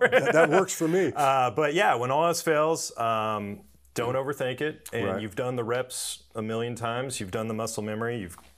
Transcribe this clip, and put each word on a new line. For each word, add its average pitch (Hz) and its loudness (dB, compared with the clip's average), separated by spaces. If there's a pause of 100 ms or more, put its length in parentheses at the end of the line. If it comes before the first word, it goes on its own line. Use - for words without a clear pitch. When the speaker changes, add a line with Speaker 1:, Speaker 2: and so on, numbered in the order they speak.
Speaker 1:
it. 226 6
Speaker 2:
That, 196 4
that 160 8
works 185 4
for 160 -2
me. 170 2
Speaker 1:
Uh, 135 4
but 147 0
yeah, 180 4
when 123 0
all 156 4
else 165 0
fails, 160 2
um, 107 -2 (380)
don't 120 -2
overthink 131 -2
it. 151 -6
And 110 -2
Speaker 2:
Right. 95 -2
Speaker 1:
you've 104 -8
done 127 -2
the 120 -2
reps - -4 (120)
a 113 -6
million 113 -4
times. 120 -4
You've 98 -8
done 113 -4
the 113 -4
muscle 110 -6
memory. 113 -4
You've, 87 -10 (220)